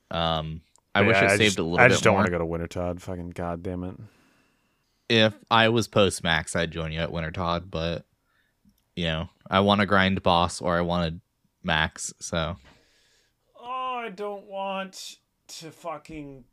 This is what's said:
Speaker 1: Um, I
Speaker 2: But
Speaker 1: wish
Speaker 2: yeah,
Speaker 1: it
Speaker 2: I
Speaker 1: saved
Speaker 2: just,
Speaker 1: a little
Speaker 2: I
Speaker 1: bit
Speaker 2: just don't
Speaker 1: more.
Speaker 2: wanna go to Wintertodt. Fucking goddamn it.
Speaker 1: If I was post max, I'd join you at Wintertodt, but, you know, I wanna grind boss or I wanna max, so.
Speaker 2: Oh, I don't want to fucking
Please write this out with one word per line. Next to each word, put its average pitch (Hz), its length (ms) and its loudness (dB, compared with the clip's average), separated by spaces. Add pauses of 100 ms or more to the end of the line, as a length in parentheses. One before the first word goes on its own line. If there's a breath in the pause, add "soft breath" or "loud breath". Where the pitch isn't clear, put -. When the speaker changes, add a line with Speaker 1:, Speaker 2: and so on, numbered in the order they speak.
(120)
Speaker 1:
Um, 80 500 -2 (340)
I 101 60 4
Speaker 2:
But 104 60 4
Speaker 1:
wish 95 100 4
Speaker 2:
yeah, 98 60 4
Speaker 1:
it - 20 4
Speaker 2:
I 101 120 4
Speaker 1:
saved 107 40 0
Speaker 2:
just, 101 180 4
Speaker 1:
a 90 40 0
little 85 160 0
Speaker 2:
I 123 80 10
Speaker 1:
bit 101 60 6
Speaker 2:
just 85 100 2
don't 110 100 6
Speaker 1:
more. 95 80 4
Speaker 2:
wanna 92 80 2
go 87 80 0
to 85 80 -2
Wintertodt. 87 560 -6
Fucking 87 300 -10
goddamn 87 520 -6
it. 90 120 -10 (1120 soft breath)
Speaker 1:
If 110 240 4 (180)
I 113 180 6
was 113 180 2
post 98 360 2
max, 80 320 0
I'd 85 160 -2
join 80 200 -6
you 80 80 -6
at 82 120 -2
Wintertodt, 85 580 -4
but, 82 360 -4 (880)
you 87 100 -4
know, 80 240 -4 (200)
I 95 120 4
wanna 101 260 4
grind 95 360 2
boss 87 380 2
or 85 160 0
I 87 40 2
wanna 87 380 -2 (440)
max, 80 560 -2
so. 85 380 -4 (1000 soft breath)
Speaker 2:
Oh, 254 360 -6 (100)
I 220 40 -8
don't 202 360 -8
want 196 720 -8 (300)
to 160 240 -16
fucking 147 800 -12